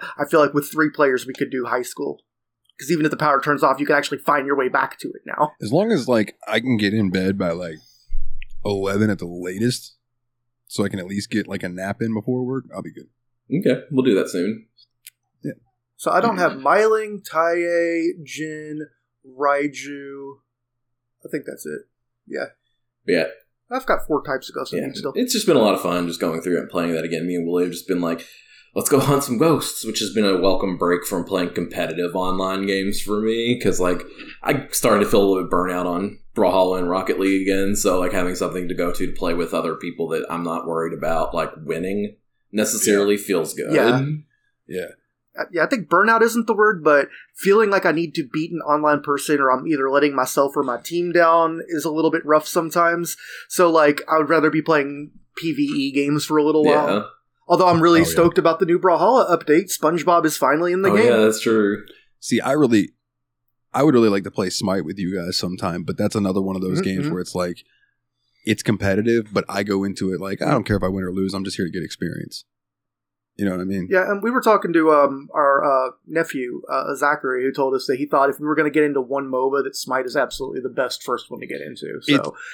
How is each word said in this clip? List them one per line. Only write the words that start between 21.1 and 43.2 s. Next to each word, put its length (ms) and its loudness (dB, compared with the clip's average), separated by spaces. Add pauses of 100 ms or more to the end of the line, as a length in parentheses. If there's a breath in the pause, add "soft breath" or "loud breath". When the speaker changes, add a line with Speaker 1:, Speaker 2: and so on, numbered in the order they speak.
Speaker 1:
I 60 -16
think 160 -8
that's 200 -12
it. 160 -10 (440)
Yeah. 200 -8 (600)
Speaker 3:
Yeah. 220 0 (420)
Speaker 1:
I've 160 -6
got 200 0
four 160 -2
types 260 -6
of 60 -18
ghosts 200 -8
I 40 -2
Speaker 3:
Yeah. 80 -4
Speaker 1:
need 100 -10
still. 200 -6
Speaker 3:
It's 160 -2
just 140 -2
been 100 6
a 60 6
lot 120 4
of 60 -2
fun 260 0
just 140 -8
going 220 -2
through 160 0
it 20 -2
and 80 -8
playing 240 -2
that 120 -2
again. 220 -4
Me 100 -4
and 100 -4
Willie 180 0
have 80 -2
just 160 -12
been 120 0
like, 240 -4 (520 loud breath)
"Let's 120 -2
go 120 6
hunt 240 2
some 140 -2
ghosts," 460 0
which 160 -6
has 120 -6
been 120 2
a 140 2
welcome 380 2
break 280 0
from 200 -4
playing 260 -2
competitive 640 -4
online 520 -2
games 340 -2
for 200 -2
me, 380 0
'cause, 220 0
like, 240 0 (380 loud breath)
I'm 280 -2
starting 340 4
to 60 0
feel 100 6
a 60 6
little 160 2
bit 80 -8
burnt 220 0
out 140 -2
on 320 -4 (180)
Brawlhalla 420 4
and 120 -2
Rocket 280 -2
League 240 2
again, 320 0
so, 240 2
like, 140 0
having 240 0
something 320 -4
to 60 -4
go 180 -2
to 140 -2
to 60 -2
play 220 -2
with 200 -2
other 200 -2
people 340 -6
that 220 -4
I'm 140 -6
not 240 -6
worried 280 -4
about, 380 -2
like, 160 -4 (140)
winning 520 -4 (360)
necessarily 640 2
Speaker 2:
Yeah. 60 -6